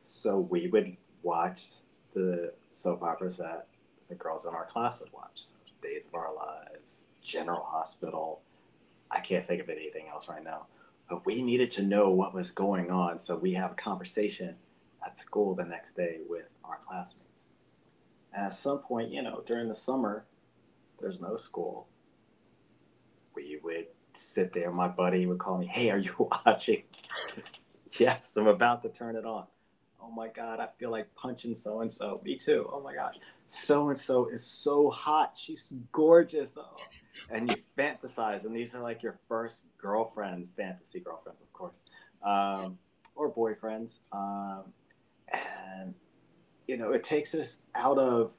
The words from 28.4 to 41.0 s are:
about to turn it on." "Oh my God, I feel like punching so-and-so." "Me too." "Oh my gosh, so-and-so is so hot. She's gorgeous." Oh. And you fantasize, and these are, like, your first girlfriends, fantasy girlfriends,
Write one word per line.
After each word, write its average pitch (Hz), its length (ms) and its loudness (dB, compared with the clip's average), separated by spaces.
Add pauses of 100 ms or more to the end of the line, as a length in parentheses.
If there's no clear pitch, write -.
about 120 360 8
to 113 60 -4
turn 117 260 -8
it 110 100 -6
on." 107 200 -6 (560)
"Oh 113 100 -16
my 113 160 -8
God, 113 320 -8
I 113 80 -4 (100)
feel 120 140 -4
like 107 240 -6
punching 117 400 -6
so-and-so." 110 680 -4
"Me 135 140 -2
too." - 340 4
"Oh 139 100 -6
my 139 120 -12
gosh, - 220 -4 (320)
so-and-so 139 800 4
is 117 180 -6
so 147 440 4
hot. 151 480 2
She's - 360 -12 (180)
gorgeous." 156 680 8
Oh. - 160 -18 (560)
And 113 180 0
you 104 60 4 (220)
fantasize, 113 680 -2
and 113 100 -6
these 120 200 -6
are, 123 60 -8
like, 117 220 -6
your 107 140 -6 (100)
first 113 380 -4 (120)
girlfriends, 101 800 -2
fantasy 92 440 -8
girlfriends, 82 420 -14